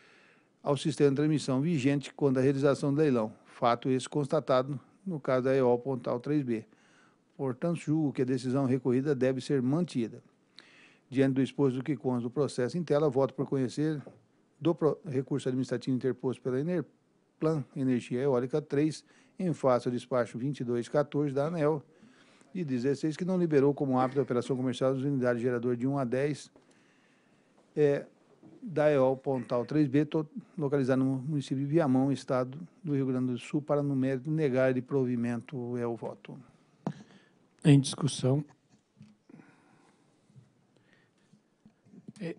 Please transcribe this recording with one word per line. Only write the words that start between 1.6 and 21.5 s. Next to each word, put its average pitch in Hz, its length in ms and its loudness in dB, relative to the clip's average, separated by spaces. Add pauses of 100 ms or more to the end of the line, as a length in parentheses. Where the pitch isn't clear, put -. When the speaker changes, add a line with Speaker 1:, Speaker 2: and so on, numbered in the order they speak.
Speaker 1:
quando 135 240 2
a 131 40 4
realização 139 520 2
do 147 80 2
leilão. 120 320 2 (120)
Fato 123 440 0
esse 131 180 0
constatado 143 720 0 (260)
no 170 140 -6
caso 131 260 0
da 131 100 2
E 139 60 4
O 123 160 4
Pontal 123 420 -4
três 147 240 -2
B. 113 200 -4 (720)
Portanto, 143 440 -4
julgo 151 340 0
que - 80 -2
a 127 40 0
decisão 131 400 0
recorrida 135 480 0
deve 127 280 0
ser 139 200 0
mantida. 131 600 -2 (840)
Diante 135 240 2
do 135 80 2
exposto 127 360 0
do 135 60 -4
que 151 120 -2
consta 123 260 -2
do 120 80 -4
processo 127 480 -2
em 175 60 -2
tela, 147 260 2
voto 131 240 2
por 139 140 -4
conhecer 143 540 -2 (580)
do 165 160 0
pro-, 151 280 0
recurso 135 460 -2
administrativo 127 480 -2
interposto 123 440 -4
pela 127 180 -2
Enerplan 160 1080 -4 (100)
Energia 127 460 0
Eólica 135 400 2
três, 147 420 0 (360)
em 185 140 0
face 127 340 2
ao 127 40 2
despacho 120 460 -2
vinte 135 220 -4
e 135 40 -8
dois 120 240 -2
quatorze 147 460 0
da 139 140 0
aneel 156 360 0 (720)